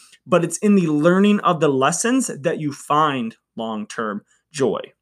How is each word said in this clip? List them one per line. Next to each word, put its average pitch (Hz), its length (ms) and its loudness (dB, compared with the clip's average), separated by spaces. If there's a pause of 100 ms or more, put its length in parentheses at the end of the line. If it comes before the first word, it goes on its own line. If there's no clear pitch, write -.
(260)
but 170 160 2
it's 165 160 -6
in 208 160 2
the 180 140 4
learning 185 520 4
of 170 200 0
the 156 80 2
lessons 165 580 0
that 147 320 -6
you 147 140 -6
find 135 640 -2 (180)
long-term 110 680 -8 (260)
joy. 120 300 -2 (220)